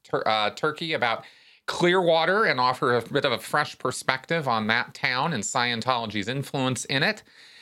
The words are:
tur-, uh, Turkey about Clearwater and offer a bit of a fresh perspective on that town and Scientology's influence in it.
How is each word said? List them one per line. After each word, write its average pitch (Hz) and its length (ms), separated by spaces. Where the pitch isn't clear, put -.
tur-, - 200
uh, 107 260
Turkey 156 420
about 120 320
Clearwater 175 800
and 139 160
offer 127 340
a 117 60
bit 139 240
of 131 80
a 110 40
fresh - 400
perspective 135 680
on 110 200
that 120 260
town 139 400
and 104 100
Scientology's 113 840
influence 131 560
in 139 180
it. 208 200